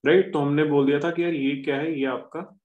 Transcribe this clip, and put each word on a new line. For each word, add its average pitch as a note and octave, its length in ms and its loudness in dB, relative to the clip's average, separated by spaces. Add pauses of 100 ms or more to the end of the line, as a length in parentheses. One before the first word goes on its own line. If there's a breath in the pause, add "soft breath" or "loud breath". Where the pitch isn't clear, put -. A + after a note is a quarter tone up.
Right? F#3 300 4
तो D#3 60 0
हमने C#3+ 240 2
बोल C#3+ 220 2
दिया C#3+ 140 2
था E3 120 -2
कि E3+ 120 -4
यार E3+ 100 -2
ये C#3 300 -2
क्या D3 120 -2
है, D#3+ 240 -4
ये C3+ 60 -2
आपका C3 360 -6 (240)